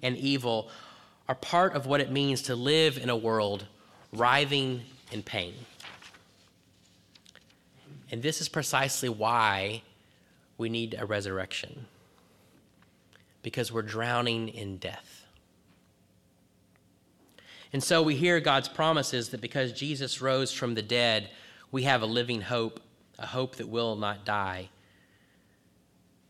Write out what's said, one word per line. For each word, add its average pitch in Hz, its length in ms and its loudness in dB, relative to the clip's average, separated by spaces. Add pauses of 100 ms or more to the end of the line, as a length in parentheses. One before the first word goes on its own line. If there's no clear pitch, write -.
and 127 140 0
evil 120 560 0 (560)
are 131 80 0
part 180 380 2
of 131 120 -2
what 143 140 4
it 135 100 0
means 135 340 2
to 127 120 -2
live 147 420 4
in 123 120 -2
a 120 80 2
world 104 500 0 (460)
writhing 131 720 2 (260)
in 107 120 -6
pain. 90 320 -4 (2500)
And 117 140 -6
this 156 160 -2
is 156 80 -4
precisely 135 640 0
why 107 720 2 (760)
we 113 120 -4
need 113 280 -4
a 104 80 -6
resurrection, 101 800 -4 (1600)
because 117 300 -4
we're 113 80 -2
drowning 113 640 -2
in 101 300 -8
death. - 480 -12 (2500)
And 139 100 -2
so 165 180 6
we 151 140 4
hear 170 240 4
God's 139 300 2
promises 143 600 0
that 113 120 -10
because 127 320 -2
Jesus 139 480 -4
rose 131 320 2
from 120 200 -2
the 110 80 -2
dead, 110 480 2 (400)
we 131 140 -2
have 131 180 4
a 110 40 0
living 117 360 0
hope, 113 380 -2 (400)
a 113 60 -10
hope 127 320 -4
that 110 100 -8
will 113 300 -2
not 101 260 -4
die. 95 460 -2 (1600)